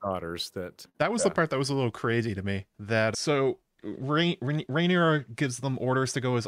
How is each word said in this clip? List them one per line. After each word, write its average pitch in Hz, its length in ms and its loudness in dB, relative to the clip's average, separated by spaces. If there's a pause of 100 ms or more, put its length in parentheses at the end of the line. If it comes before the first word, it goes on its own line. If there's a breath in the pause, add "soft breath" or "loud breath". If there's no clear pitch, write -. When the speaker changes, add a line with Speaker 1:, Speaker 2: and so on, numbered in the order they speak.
Speaker 1:
daughters. 87 480 -6
That, - 340 -12 (140)
Speaker 2:
That 170 140 2
was 233 100 0
the 202 60 4
Speaker 1:
yeah. - 60 0
Speaker 2:
part 165 160 2
that 135 80 0
was 139 120 0
a 143 40 0
little 131 160 2
crazy 117 440 0
to 95 80 -4
me. 98 240 -4 (120)
That, 110 380 0
so, 135 420 2 (260)
Rhaen-, 151 560 0
Rhaen-, 147 260 -2
Rhaenyra 165 580 4 (120)
gives 131 220 -2
them 135 220 -2
orders 127 340 2
to 135 60 0
go 123 160 2
as 113 120 0